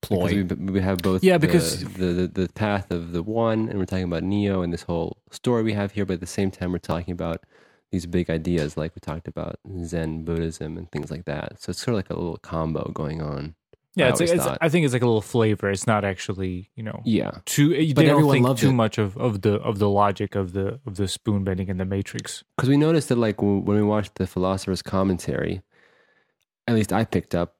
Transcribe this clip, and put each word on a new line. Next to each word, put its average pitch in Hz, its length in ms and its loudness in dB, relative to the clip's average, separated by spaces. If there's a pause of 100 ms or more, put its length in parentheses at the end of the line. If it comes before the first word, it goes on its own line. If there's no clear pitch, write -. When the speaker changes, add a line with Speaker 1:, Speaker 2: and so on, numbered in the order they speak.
Speaker 1:
Ploy. 92 400 0
Speaker 2:
Because 90 160 -2
we, 95 140 -4
we 95 100 2
have 95 160 0
both 92 260 0
Speaker 3:
Yeah, 185 140 6
Speaker 2:
the, 147 80 2
Speaker 3:
because 87 360 2 (120)
Speaker 2:
the, 92 120 -2
the, 90 200 0 (160)
the 87 100 0
path 104 380 -2
of 85 220 -4
the 85 100 -2
one, 110 480 0
and 101 80 -6
we're 92 80 -2
talking 92 180 -2
about 85 180 -2
Neo 98 380 0
and 87 120 -2
this 87 100 -6
whole 85 340 -4 (140)
story 120 320 0
we 110 100 0
have 101 200 -2
here, 101 120 -2
but 95 100 -2
at 87 60 -6
the 92 60 -10
same 98 240 -2
time 90 220 -4
we're 87 60 -2
talking 85 340 -4
about 85 300 -4 (500)
these 87 140 -4
big 87 240 -2
ideas, 80 460 0
like 78 180 -6
we - 60 -16
talked 80 280 -8
about, 82 280 -8 (280)
Zen 80 400 -4
Buddhism 82 520 -4
and 85 140 -12
things 73 200 -8
like 71 160 -10
that. - 360 -8
So - 80 -10
it's 90 100 -6
sort 123 140 0
of 107 40 0
like 95 120 -6
a 82 40 -6
little 82 240 -6
combo 80 540 -4
going 78 300 -6
on, 73 320 -8 (400)
Speaker 3:
Yeah, 156 120 4
Speaker 2:
I - 20 6
Speaker 3:
it's, 127 120 2
Speaker 2:
always 170 120 2
Speaker 3:
it's, 160 120 4
Speaker 2:
thought. 131 160 0
Speaker 3:
I 165 80 2
think 160 160 4
it's 131 80 2
like 120 100 2
a 123 40 4
little 113 140 4
flavor. 107 500 2
It's 98 160 -2
not 104 180 2
actually, 92 680 -4
you 113 80 -12
know, 110 220 -8
Speaker 2:
Yeah. 85 260 2 (140)
Speaker 3:
too, 147 260 4
you 151 240 2
Speaker 1:
But 143 80 8
Speaker 3:
don't 156 100 8
Speaker 1:
everyone 143 220 6
Speaker 3:
think 120 120 6
Speaker 1:
loved 127 140 2
Speaker 3:
too 139 100 6
Speaker 1:
it. - 20 4
Speaker 3:
much 117 260 2
of, 101 180 0
of 104 260 0
the, 104 180 4
of 107 180 -2
the 104 100 4
logic 101 460 2
of 95 200 -2
the, 98 320 -4
of 104 100 -10
the 98 100 -2
spoon 101 380 -2
bending 95 240 -2
in 98 80 -4
the 92 80 -2
Matrix. 98 580 -6 (160)
Speaker 2:
'Cause 127 100 2
we 139 80 6
noticed 156 340 4
that, 123 80 4
like, 110 180 2
w-, 101 240 2
when 101 160 2
we 104 80 4
watched 104 320 0
the 95 100 -2
philosopher's 92 560 -2
commentary, 92 800 -2 (1040)
at 120 80 2
least 107 180 2
I 107 120 4
picked - 300 -2
up 87 260 -2